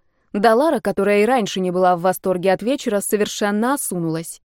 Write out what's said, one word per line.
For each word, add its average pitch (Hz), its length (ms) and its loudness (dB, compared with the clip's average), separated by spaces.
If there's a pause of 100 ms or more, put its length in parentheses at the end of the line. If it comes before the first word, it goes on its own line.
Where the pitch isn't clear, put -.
(320)
Далара, 233 480 2
которая 202 420 2
и 208 40 2
раньше 220 340 0
не 185 100 -2
была 180 260 2
в 170 40 -4
восторге 185 520 0
от 185 100 -2
вечера, 220 380 -2
совершенно 208 760 -2
осунулась. 170 760 -6